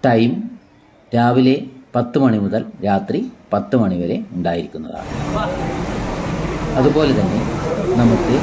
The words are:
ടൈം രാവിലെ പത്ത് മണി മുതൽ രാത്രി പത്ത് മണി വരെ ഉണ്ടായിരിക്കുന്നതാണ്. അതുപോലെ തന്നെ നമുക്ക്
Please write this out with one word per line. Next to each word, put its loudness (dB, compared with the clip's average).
ടൈം 4
രാവിലെ 4
പത്ത് 0
മണി 4
മുതൽ 0
രാത്രി 0
പത്ത് 0
മണി 2
വരെ -2
ഉണ്ടായിരിക്കുന്നതാണ്. -6
അതുപോലെ 2
തന്നെ 0
നമുക്ക് 4